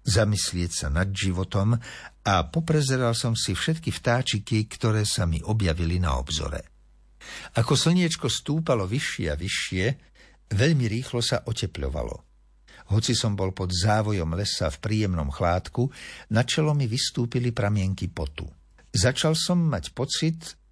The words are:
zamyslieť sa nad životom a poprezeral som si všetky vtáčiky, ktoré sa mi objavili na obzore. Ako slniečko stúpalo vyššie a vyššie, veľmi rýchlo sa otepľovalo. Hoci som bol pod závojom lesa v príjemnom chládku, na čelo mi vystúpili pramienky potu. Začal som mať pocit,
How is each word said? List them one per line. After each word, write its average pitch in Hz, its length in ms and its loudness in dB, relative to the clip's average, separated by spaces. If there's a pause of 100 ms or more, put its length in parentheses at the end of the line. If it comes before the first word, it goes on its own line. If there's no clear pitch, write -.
zamyslieť 90 680 2
sa - 200 -4
nad 92 200 2
životom 98 640 0 (520)
a 101 60 6 (140)
poprezeral 139 680 2
som 117 200 0
si - 200 0
všetky - 360 -2
vtáčiky, 113 760 0
ktoré 107 400 0
sa - 160 0
mi 80 200 0
objavili 87 560 0
na 78 160 2
obzore. - 560 -6 (840)
Ako 117 200 4
slniečko 165 520 2
stúpalo 143 600 0
vyššie 110 440 -2
a 73 80 -2
vyššie, 92 460 -2 (720)
veľmi 131 360 4
rýchlo 120 320 -2
sa - 200 -2
otepľovalo. 69 720 -4 (760)
Hoci 110 200 2
som 110 240 2
bol 95 200 -2
pod 92 160 -4
závojom 101 680 0
lesa 92 320 -2
v - 80 -8
príjemnom 92 520 0
chládku, 90 560 0 (440)
na 110 160 4
čelo 151 280 2
mi 139 120 2
vystúpili 120 640 -2
pramienky 101 600 0
potu. - 360 -6 (440)
Začal 127 440 2
som 165 360 2
mať 95 200 -4
pocit, 160 640 -4 (160)